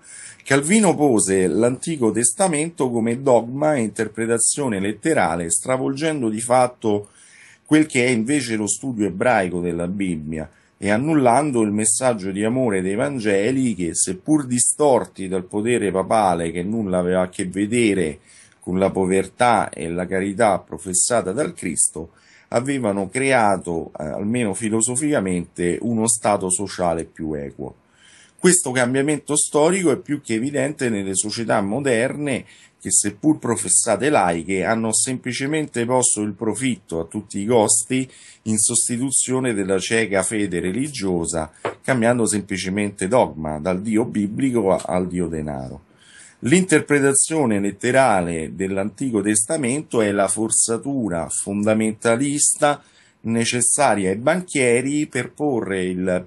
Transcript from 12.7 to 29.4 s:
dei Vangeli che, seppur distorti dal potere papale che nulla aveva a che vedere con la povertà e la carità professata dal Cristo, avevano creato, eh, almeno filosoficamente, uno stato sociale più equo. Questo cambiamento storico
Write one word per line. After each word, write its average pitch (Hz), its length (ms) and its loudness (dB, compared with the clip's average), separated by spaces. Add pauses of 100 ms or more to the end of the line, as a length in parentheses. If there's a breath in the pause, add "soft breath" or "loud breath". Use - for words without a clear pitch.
dei 95 140 -2
Vangeli 120 800 0
che, 87 180 -4
seppur 135 540 0
distorti 123 800 0
dal 92 160 -2
potere 104 480 0
papale 92 600 2
che 87 120 -4
nulla 101 340 -2
aveva 90 240 0
a 90 80 -2
che 92 180 -6
vedere 98 720 0 (400 loud breath)
con 90 200 -4
la 95 100 4
povertà 95 800 2
e 76 180 -8
la 87 180 -4
carità 95 540 0
professata 90 720 -2
dal 151 220 -4
Cristo, - 580 -4 (380 soft breath)
avevano 117 600 -2
creato, 101 880 0
eh, - 60 -8
almeno 101 500 -4
filosoficamente, 107 1300 -2
uno 113 260 0
stato 101 420 0
sociale 85 560 -2
più 78 280 -8
equo. 69 420 -10 (600 soft breath)
Questo 175 340 4
cambiamento 135 640 0
storico 160 560 2